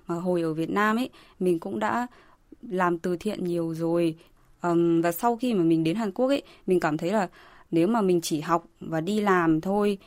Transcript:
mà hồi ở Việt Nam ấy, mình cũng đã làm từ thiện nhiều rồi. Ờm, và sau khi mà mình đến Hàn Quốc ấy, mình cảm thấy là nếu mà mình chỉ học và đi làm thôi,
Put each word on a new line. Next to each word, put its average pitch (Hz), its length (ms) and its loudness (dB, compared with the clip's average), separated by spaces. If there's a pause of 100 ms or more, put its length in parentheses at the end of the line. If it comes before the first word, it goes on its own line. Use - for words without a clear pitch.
mà 170 80 -4
hồi 175 260 -2
ở 160 120 -2
Việt 160 160 -4
Nam 214 280 0
ấy, 254 120 -4 (300)
mình 180 200 0
cũng 202 200 -8
đã 226 280 -2 (540)
làm 180 380 -2
từ 180 180 -4
thiện 202 260 -6
nhiều 170 300 -2
rồi. 165 420 0 (440)
Ờm, 170 420 2
và 170 100 2
sau 240 240 0
khi 240 180 -2
mà 185 100 2
mình 165 200 4
đến 165 120 0
Hàn 220 160 -4
Quốc 247 160 -2
ấy, 277 140 0 (260)
mình 185 120 4
cảm 156 180 0
thấy 170 140 -4
là 202 160 0 (440)
nếu 165 160 4
mà 233 140 2
mình 180 200 4
chỉ 165 180 -2
học 170 280 -2 (120)
và 160 220 -6
đi 208 200 -2
làm 170 400 2
thôi, 202 460 0